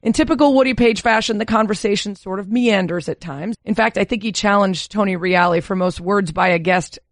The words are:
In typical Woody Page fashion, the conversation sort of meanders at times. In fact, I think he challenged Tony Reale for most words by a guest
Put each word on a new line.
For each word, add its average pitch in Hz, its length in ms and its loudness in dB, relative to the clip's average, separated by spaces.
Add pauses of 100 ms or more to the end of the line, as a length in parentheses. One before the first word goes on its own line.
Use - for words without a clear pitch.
In 226 140 0
typical 294 400 4
Woody 262 180 4
Page 233 300 2
fashion, 220 340 0
the 208 80 -2
conversation 208 680 0
sort 190 240 -10
of 196 120 -10
meanders 190 600 0
at - 100 -8
times. 170 340 -8 (120)
In 208 80 0
fact, 226 240 0
I 202 60 2
think 208 180 -4
he 214 100 -4
challenged 202 580 0
Tony 202 260 0
Reale 175 440 2
for 185 160 -4
most 180 240 -2
words 185 320 -2
by 185 160 0
a 175 100 2
guest 180 400 -2 (140)